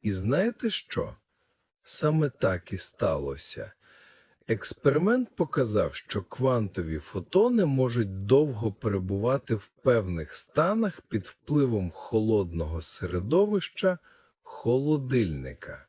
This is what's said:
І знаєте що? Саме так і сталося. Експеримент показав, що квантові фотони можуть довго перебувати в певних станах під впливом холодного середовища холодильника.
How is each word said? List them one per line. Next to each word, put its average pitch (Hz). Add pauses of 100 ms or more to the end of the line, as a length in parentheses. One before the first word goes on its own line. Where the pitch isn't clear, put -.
І 107
знаєте 147
що? - (640)
Саме 151
так -
і 95
сталося. - (760)
Експеримент 175
показав, 104
що -
квантові 101
фотони 196
можуть 120
довго 120
перебувати 101
в 101
певних 95
станах 202
під -
впливом 120
холодного 85
середовища 175 (440)
холодильника. 123